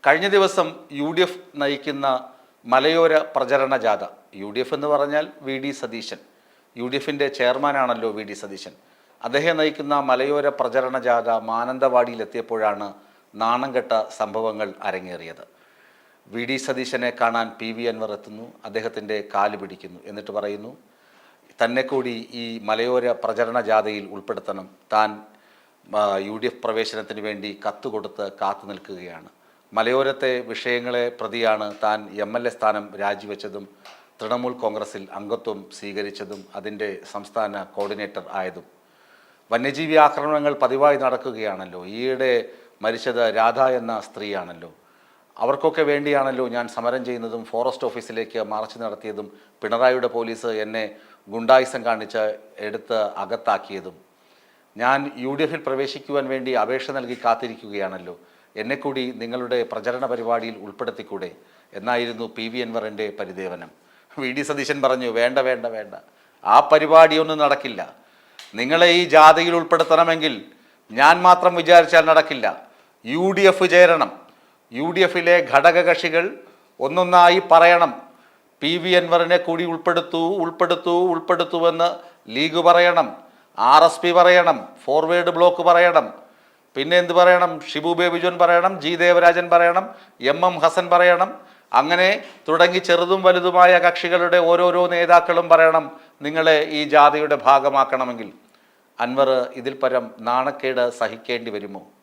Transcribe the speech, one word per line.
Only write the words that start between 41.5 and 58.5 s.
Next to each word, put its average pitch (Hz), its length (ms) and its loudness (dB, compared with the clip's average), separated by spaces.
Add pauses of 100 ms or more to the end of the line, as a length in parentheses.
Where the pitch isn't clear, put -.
ഈയിടെ 127 360 -2 (520)
മരിച്ചത് 117 380 -4 (160)
രാധ 117 220 2 (180)
എന്ന 113 160 -8 (120)
സ്ത്രീയാണല്ലോ. 90 640 -12 (720)
അവർക്കൊക്കെ 156 480 -2
വേണ്ടിയാണല്ലോ 139 540 -2 (100)
ഞാൻ 120 200 -6
സമരം 120 320 -4
ചെയ്യുന്നതും 117 440 -10
ഫോറസ്റ്റ് 127 380 -4
ഓഫീസിലേക്ക് 113 520 -10 (120)
മാർച്ച് 110 300 -10
നടത്തിയതും 104 440 -10 (360)
പിണറായിയുടെ 123 540 0
പോലീസ് 117 340 -6 (140)
എന്നെ 110 180 -8 (500)
ഗുണ്ടായിസം 127 540 2
കാണിച്ച് 110 380 -4 (420)
എടുത്ത് 110 320 -6 (240)
അകത്താക്കിയതും. 98 760 -6 (840)
ഞാൻ 135 160 0 (260)
യു 135 140 -6
ഡി 156 80 -2
എഫിൽ 156 220 -8
പ്രവേശിക്കുവാൻ 139 640 -6
വേണ്ടി 131 200 -6 (100)
അപേക്ഷ 131 360 -6
നൽകി 123 260 -10
കാത്തിരിക്കുകയാണല്ലോ, 101 920 -6 (480)